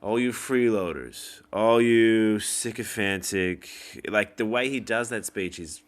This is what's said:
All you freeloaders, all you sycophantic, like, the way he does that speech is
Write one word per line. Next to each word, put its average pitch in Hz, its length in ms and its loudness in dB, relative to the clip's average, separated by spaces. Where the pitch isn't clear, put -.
All 107 200 -2
you 123 120 0
freeloaders, 101 1080 -2
all 113 300 4
you 113 580 6
sycophantic, 98 1300 -4
like, 101 300 0
the 117 80 -2
way 120 240 0
he 135 100 -4
does 113 300 -2
that 110 160 -6
speech 90 340 -8
is - 280 -14